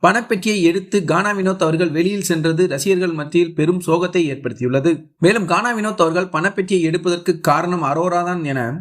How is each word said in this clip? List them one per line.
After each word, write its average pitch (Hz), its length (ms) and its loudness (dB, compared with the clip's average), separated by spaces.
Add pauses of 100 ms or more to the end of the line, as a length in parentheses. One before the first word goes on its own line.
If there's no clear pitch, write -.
பணப்பெட்டியை 214 600 0
எடுத்து 185 420 2
கானா 180 280 0
வினோத் 190 320 0
அவர்கள் 160 300 0
வெளியில் 185 340 -2
சென்றது 165 400 0
ரசிகர்கள் 180 500 -2
மத்தியில் 165 360 0
பெரும் 175 280 0
சோகத்தை 175 440 0
ஏற்படுத்தியுள்ளது. 131 680 0 (240)
மேலும் 196 280 2
கானா 196 280 0
வினோத் 214 280 -2
அவர்கள் 180 280 0
பணப்பெட்டியை 185 520 0
எடுப்பதற்கு 175 580 0
காரணம் 170 420 0
அரோரா 170 420 0
தான் 175 200 -4
என 135 160 -2 (200)